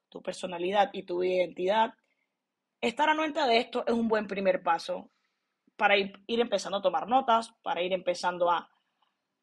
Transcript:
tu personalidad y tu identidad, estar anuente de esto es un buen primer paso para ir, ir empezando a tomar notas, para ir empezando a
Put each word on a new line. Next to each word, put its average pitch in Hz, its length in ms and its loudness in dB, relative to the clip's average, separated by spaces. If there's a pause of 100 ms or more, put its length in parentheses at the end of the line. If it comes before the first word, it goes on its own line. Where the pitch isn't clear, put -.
tu - 120 -16
personalidad 185 720 0
y 190 120 -10
tu 180 200 -4
identidad, 185 720 0 (880)
estar 262 280 0
anuente 311 300 0
de 240 180 4
esto - 300 -2
es 233 60 0
un 233 140 0
buen 214 200 0
primer 190 340 0
paso 180 480 -4 (680)
para 202 200 4
ir, 196 160 -2 (140)
ir 233 120 -2
empezando 202 380 -2
a 196 60 -2
tomar 170 240 0
notas, 233 440 2 (120)
para 170 180 -4
ir 185 120 0
empezando 180 580 0
a 165 180 -2 (720)